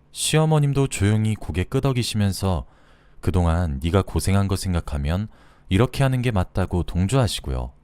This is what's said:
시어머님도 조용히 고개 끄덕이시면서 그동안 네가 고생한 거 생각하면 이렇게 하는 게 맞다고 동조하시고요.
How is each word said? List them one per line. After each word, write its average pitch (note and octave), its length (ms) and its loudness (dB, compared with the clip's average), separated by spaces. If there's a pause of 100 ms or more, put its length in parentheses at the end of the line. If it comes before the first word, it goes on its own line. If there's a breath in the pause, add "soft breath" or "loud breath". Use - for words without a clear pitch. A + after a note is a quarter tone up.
(120)
시어머님도 D3 760 2
조용히 G#2+ 480 2
고개 F2+ 280 -4
끄덕이시면서 G#2+ 1040 -2 (560 soft breath)
그동안 E2 640 0
네가 E2+ 180 2
고생한 F#2+ 460 0
거 F#2+ 80 -2
생각하면 F2 720 -2 (420 soft breath)
이렇게 A#2 340 2
하는 C3 180 0
게 B2 100 0
맞다고 F2+ 520 0
동조하시고요. F2 880 -2 (120)